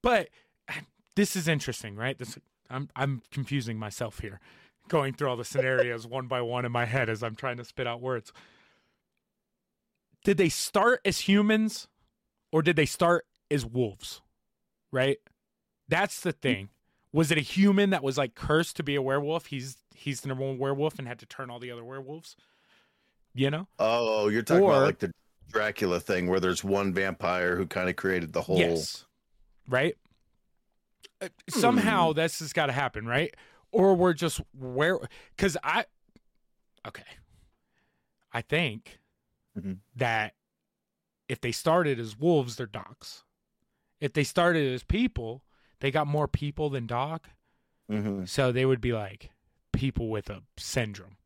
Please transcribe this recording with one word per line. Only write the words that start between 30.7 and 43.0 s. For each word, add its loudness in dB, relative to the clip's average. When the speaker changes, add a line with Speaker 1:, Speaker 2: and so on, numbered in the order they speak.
Speaker 1:
Uh, -10
somehow 4
Speaker 2:
Hmm. 0
Speaker 1:
this 0
has -10
gotta 0
happen, -2
right? 0
Or 6
we're 6
just -2
were-, -2
'cause 0
I, 0
okay. -14
I -4
think -4
Speaker 2:
Mm-hmm. -8
Speaker 1:
that -2
if -6
they -2
started 2
as -10
wolves, 2
they're -8
dogs. -16